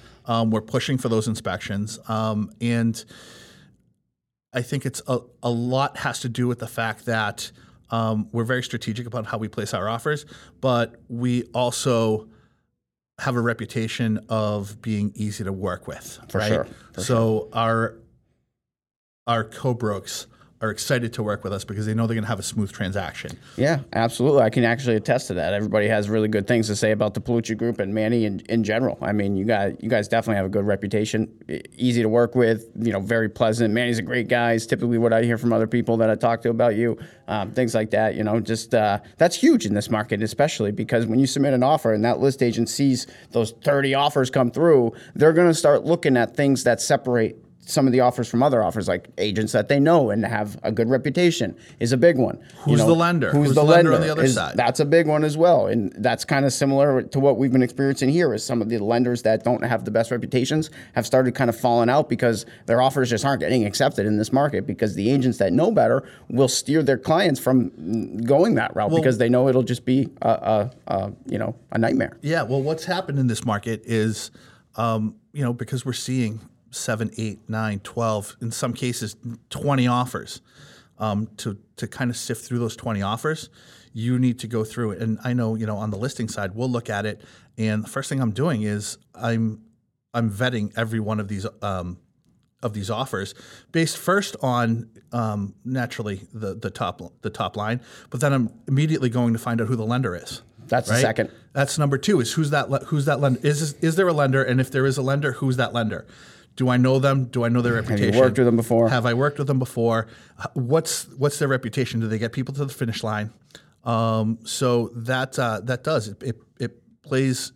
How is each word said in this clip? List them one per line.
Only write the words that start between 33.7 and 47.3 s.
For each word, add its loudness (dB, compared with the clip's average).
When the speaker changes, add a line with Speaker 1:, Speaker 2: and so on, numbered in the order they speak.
Speaker 2:
Manny's 0
a -6
great -2
guy 2
is -2
typically 0
what 4
I 4
hear 0
from 0
other 2
people 0
that 4
I 2
talk 0
to 0
about 2
you, 0
um, -4
things 0
like -2
that. 2
You -4
know, 0
just, -4
uh, 2
that's 2
huge 4
in -2
this -2
market, -2
especially 0
because -2
when 2
you 4
submit 2
an 2
offer 2
and 0
that 2
list 2
agent 2
sees 0
those 0
thirty 2
offers 2
come 2
through, 4
they're 6
gonna 6
start 4
looking 2
at 2
things 2
that 4
separate 0